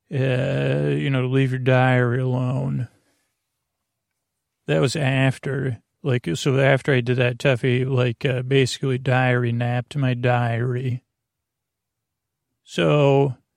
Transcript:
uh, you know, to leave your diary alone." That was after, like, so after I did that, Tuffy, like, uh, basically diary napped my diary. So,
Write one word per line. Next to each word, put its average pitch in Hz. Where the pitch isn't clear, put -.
uh, 139
you 147
know, 131
to 127
leave 135
your 131
diary 127
alone." 127
That 151
was 135
after, 135
like, 127
so 135
after 139
I 127
did 123
that, 123
Tuffy, 127
like, 123
uh, 127
basically 131
diary 127
napped 120
my 131
diary. 123
So, 139